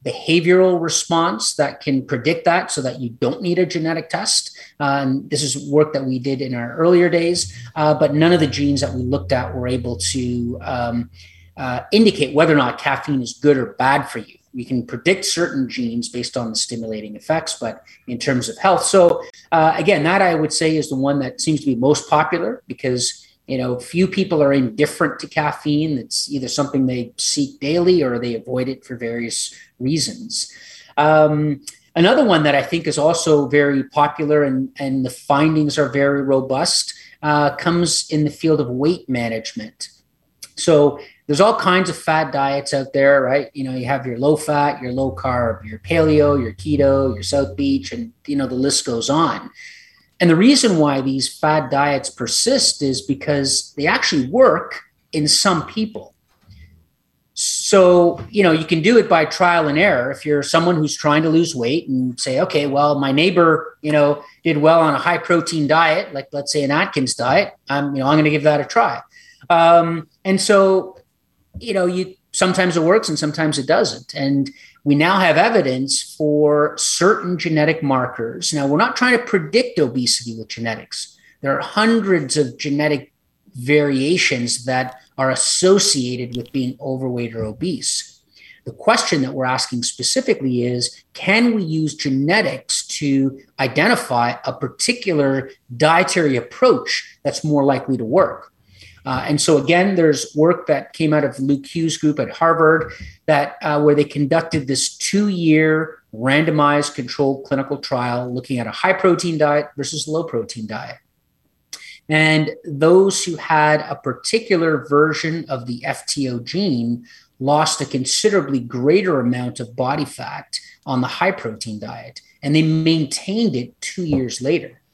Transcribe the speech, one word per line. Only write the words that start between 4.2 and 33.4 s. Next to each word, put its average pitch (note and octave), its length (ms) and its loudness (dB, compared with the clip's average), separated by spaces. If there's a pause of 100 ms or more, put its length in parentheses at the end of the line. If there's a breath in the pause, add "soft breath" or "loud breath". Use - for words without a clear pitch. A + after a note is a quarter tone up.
Uh, C#3 220 0
and C3+ 260 -2
this C#3+ 140 -2
is C#3 280 -6
work D3+ 220 4
that C3+ 140 -4
we C3 120 -2
did C3 220 -4
in B2+ 140 -6
our A#2+ 240 -6
earlier F3 320 6
days, E3+ 420 -2 (240 loud breath)
uh, D3+ 160 4
but D3 220 2
none D#3+ 180 4
of E3+ 80 4
the D#3 60 4
genes C#3+ 340 0
that C#3 140 -4
we B2+ 80 -4
looked B2+ 280 -2
at B2 240 -2
were B2 140 -6
able B2 280 -4
to, B2 680 -4
um, A#2+ 480 -4 (480 soft breath)
uh, B2+ 220 -6 (120)
indicate F#3+ 420 4
whether D#3+ 200 4
or - 20 4
not B2 220 0
caffeine C#3 420 -2
is A#2+ 140 -8
good D3 240 4
or A#2 160 -6
bad C3+ 340 0
for - 120 -10
you. - 180 -20 (160)
We B2 100 -10
can B2 220 -4
predict F3 400 -2
certain C#3 420 -2
genes A#2 400 -6
based B2 260 -10
on A#2+ 140 -4
the A2 80 -8
stimulating A2 580 -8
effects, D#3+ 460 -6
but A2+ 240 -10 (220 soft breath)
in B2 100 -8
terms B2 320 -2
of A2+ 80 -10
health. F3+ 280 2
So, F3+ 380 4 (300 loud breath)
uh, D#3+ 240 4
again, E3+ 280 2
that F#3+ 180 2
I F3 120 2
would D3+ 200 -2
say D#3+ 240 0
is D3 100 -4
the C#3 80 -4
one C#3 220 0
that B2+ 240 -6
seems D#3 180 0
to - 60 -6
be C3+ 80 2
most C3+ 340 2
popular E3 580 0
because, - 600 -6 (200)
you C3 120 -6
know, B2 200 -4
few F3 280 -2
people F#3 360 0
are C#3 100 4
indifferent C#3 680 0
to D#3+ 60 -12
caffeine. D3+ 720 -2
It's - 320 -6
either C3 180 -6
something C3+ 380 -2
they B2 320 -4
seek - 420 -4
daily F3 420 2
or B2 160 -2
they A#2+ 160 -4
avoid B2+ 340 -4
it C3 160 -10
for B2+ 120 -12
various A#2 580 -8 (240 loud breath)
reasons. B2+ 760 -4 (440 loud breath)
Um, D3+ 680 4 (340 loud breath)
another G#3+ 280 6
one F3 180 4
that D3 120 2
I C#3 80 2
think E3+ 240 -4
is D3 120 -2
also D3+ 500 4